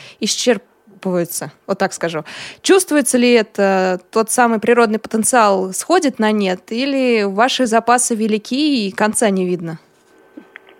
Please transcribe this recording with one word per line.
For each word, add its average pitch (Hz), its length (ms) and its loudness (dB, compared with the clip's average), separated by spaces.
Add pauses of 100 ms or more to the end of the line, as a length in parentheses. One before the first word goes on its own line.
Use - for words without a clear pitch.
(180)
исчерпываются, 180 1300 -4 (140)
вот 190 120 -4
так 190 140 -2
скажу. 165 320 -6 (380)
Чувствуется 302 540 2
ли 240 160 4
это, 190 680 0 (120)
тот 220 180 0
самый 233 300 2
природный 233 380 2
потенциал 208 720 0
сходит 320 460 0
на 214 120 0
нет, 196 400 -2
или 254 540 0
ваши 233 420 0
запасы 233 480 2
велики 226 720 -2
и 190 60 -6
конца 214 380 0
не 190 140 0
видно? 170 340 -6 (1000)